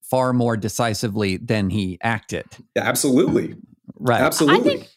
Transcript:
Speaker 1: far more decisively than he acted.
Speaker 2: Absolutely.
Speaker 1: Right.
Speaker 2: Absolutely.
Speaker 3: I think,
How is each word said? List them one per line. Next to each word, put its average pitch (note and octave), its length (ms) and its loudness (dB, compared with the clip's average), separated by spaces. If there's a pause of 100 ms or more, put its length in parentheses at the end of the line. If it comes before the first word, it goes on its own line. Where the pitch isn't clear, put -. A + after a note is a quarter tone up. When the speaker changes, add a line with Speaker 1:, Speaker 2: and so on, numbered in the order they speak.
Speaker 1:
far B2+ 280 0
more A#2+ 240 2
decisively G#2+ 800 -2
than G#2+ 340 -2
he F#2 320 -4
acted. G#2+ 440 -6 (320)
Speaker 2:
Absolutely. - 800 0 (440)
Speaker 1:
Right. A#2+ 220 2
Speaker 2:
Absolutely. D#3 360 4
Speaker 3:
I A#3+ 60 0
think, - 340 -2